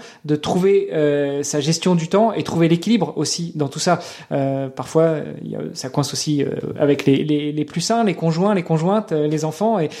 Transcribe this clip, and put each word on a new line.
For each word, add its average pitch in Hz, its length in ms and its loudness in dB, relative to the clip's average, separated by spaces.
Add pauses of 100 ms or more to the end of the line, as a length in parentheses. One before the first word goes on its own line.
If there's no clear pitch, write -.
(240)
de 147 120 0
trouver, 180 560 2
euh, 143 500 2
sa 147 180 -2
gestion 165 360 2
du 165 120 -2
temps 214 240 2
et 147 120 -4
trouver 165 240 2
l'équilibre 170 480 2
aussi 170 400 -4
dans 143 120 0
tout 151 120 -8
ça. 175 180 2 (320)
Euh, 135 380 -2
parfois, 135 340 0
euh, 160 300 0 (100)
y - 140 -8
a, - 60 -6 (100)
ça 143 160 -10
coince 139 240 -2
aussi, 143 320 0
euh, - 60 -4 (260)
avec 143 300 2
les, 139 180 4
les, 147 260 0
les 151 140 -2
plus 165 160 -6
sains, 226 240 2
les 185 100 2
conjoints, 170 400 2
les 180 80 0
conjointes, 180 480 0
euh, 151 160 0
les 151 180 0
enfants. 202 360 0
Et, 147 80 0 (120)